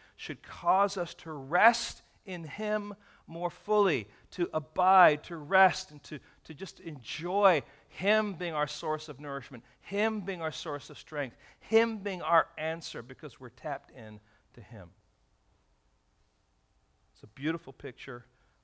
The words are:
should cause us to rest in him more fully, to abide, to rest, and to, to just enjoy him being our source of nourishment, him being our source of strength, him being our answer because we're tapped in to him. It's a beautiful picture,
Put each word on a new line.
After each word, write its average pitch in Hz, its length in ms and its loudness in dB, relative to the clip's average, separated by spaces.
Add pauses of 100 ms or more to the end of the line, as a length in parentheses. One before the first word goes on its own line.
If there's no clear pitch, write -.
(180)
should - 260 -12
cause 190 540 0
us 175 180 -4
to - 160 -14
rest 160 720 2 (240)
in 180 180 -8
him 208 500 -4 (320)
more 170 240 -6
fully, 190 580 2 (240)
to 175 220 -2
abide, 175 720 6
to 175 140 -12
rest, 180 540 4
and 147 120 -20
to, 147 160 -12 (240)
to 160 100 -14
just 165 280 -16
enjoy 170 800 2 (240)
him 208 460 0
being 165 200 -8
our 147 140 -2
source 156 400 -6
of 135 120 -12
nourishment, 139 440 -10 (160)
him 214 420 -2
being 175 200 -8
our 160 100 -4
source 147 380 -8
of 143 80 -16
strength, 143 400 -8 (220)
him 220 400 0
being 190 220 -8
our 160 260 4 (100)
answer 160 440 -8
because 127 380 -16
we're 127 100 -14
tapped - 420 -10
in 107 280 -16 (340)
to - 80 -18
him. 98 280 -16 (2250)
It's - 100 -20
a 120 40 -20
beautiful 147 460 -8
picture, 123 520 -14 (380)